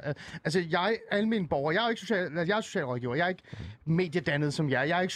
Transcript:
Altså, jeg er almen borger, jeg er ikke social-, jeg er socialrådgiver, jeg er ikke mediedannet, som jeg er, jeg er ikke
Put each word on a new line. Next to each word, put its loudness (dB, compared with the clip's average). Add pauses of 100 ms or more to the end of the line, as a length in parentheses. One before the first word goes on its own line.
(440)
Altså, 2 (100)
jeg 2 (140)
er 2
almen 2
borger, 2
jeg 2
er 2
ikke -2
social-, 0 (160)
jeg 2
er 0
socialrådgiver, -2
jeg 2
er 2
ikke -4 (420)
mediedannet, 2
som 0
jeg 2
er, 2
jeg 2
er 2
ikke -2